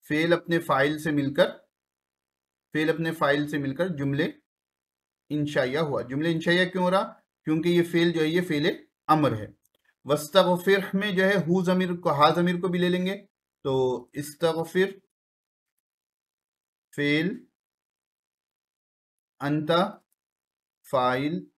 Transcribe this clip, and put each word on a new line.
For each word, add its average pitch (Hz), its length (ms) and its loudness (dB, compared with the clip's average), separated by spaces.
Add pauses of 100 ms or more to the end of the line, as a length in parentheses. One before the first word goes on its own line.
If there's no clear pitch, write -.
फेल 160 260 2
अपने 170 280 0
फाइल 147 380 0
से 160 120 -4
मिलकर, 143 360 2 (1300)
फेल 156 160 0
अपने 160 240 -2
फाइल 147 360 0
से 151 100 -4
मिलकर 139 320 -4
जुमले 139 420 -2 (1000)
इंशाइया 147 500 -2
हुआ। 143 220 -4
जुमले 143 280 -2
इंशाइया 175 340 0
क्यों 180 180 -4
हो 180 60 2
रहा, 190 140 2 (440)
क्योंकि 160 220 0
ये 170 140 4
फेल 170 280 2
जो 160 100 -2
है, 156 60 2
ये 170 160 0
फेल 156 240 0 (420)
अमर 147 260 4
है। 107 180 -10 (520)
वस्तगफिर 180 920 2
में 202 200 -2
जो 190 80 2
है, 196 220 2
हु 180 180 0
जमीर 185 320 0
को, 175 160 -2
हा 147 200 4
जमीर 175 300 0
को 185 80 -2
भी 175 100 -2
ले 180 100 2
लेंगे, 180 260 -2 (500)
तो 131 500 0
इस्तगफिर 165 840 -2 (1900)
फेल 147 360 0 (2000)
अंता 151 400 0 (1040)
फाइल 135 580 -2 (140)